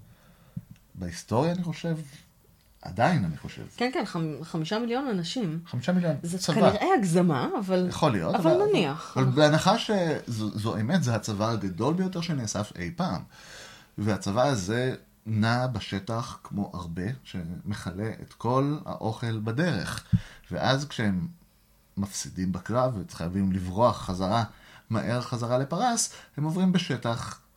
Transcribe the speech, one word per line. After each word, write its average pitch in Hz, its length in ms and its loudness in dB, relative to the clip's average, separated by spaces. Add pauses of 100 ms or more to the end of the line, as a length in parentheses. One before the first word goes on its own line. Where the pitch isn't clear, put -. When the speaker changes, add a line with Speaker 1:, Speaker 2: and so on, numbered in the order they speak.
(960)
Speaker 1:
בהיסטוריה, 104 560 -2
אני 180 120 -2
חושב. 165 340 -4 (840)
עדיין, 120 440 2
אני 78 120 -2
חושב. - 260 -12 (140)
Speaker 2:
כן, 247 160 0
כן, 330 120 0
חמ-, 160 380 -4
חמישה 165 360 -2
מיליון 240 280 -2
אנשים. 175 580 -2
Speaker 1:
חמישה 123 260 -2
מיליון. 175 320 2
Speaker 2:
זה 170 140 -4
Speaker 1:
צבא. 170 180 0
Speaker 2:
כנראה 214 320 6 (100)
הגזמה, 180 520 4 (100)
אבל, 185 300 2
Speaker 1:
יכול 151 220 4
להיות, 98 240 2
Speaker 2:
אבל 269 160 4
Speaker 1:
אבל, 381 180 6
Speaker 2:
נניח. 160 480 2
Speaker 1:
אבל 131 80 4
בהנחה 151 540 6
שזו, 147 720 0
זו 107 280 -2
אמת, 135 260 2
זה 120 120 2
הצבא 107 340 0
הגדול 104 440 0
ביותר 185 280 -2
שנאסף 127 540 -2
אי 85 200 -6
פעם. 147 260 -2 (760)
והצבא 104 460 0
הזה 120 520 0 (300)
נע 113 420 2
בשטח 113 760 -6
כמו - 300 -6
הרבה, 85 300 -8 (200)
שמכלה 92 880 -6 (100)
את - 120 -16
כל 139 520 0
האוכל 113 540 -4
בדרך. 113 640 -2 (480)
ואז 123 360 0
כשהם 95 400 0 (720)
מפסידים 92 540 -4
בקרב, 113 460 0
וחייבים 92 540 -2
לברוח 95 500 2
חזרה, 95 420 0 (460)
מהר 117 320 -2
חזרה 120 360 -2
לפרס, 190 560 0 (240)
הם 143 60 -2
עוברים 180 280 2
בשטח 120 680 -2 (180)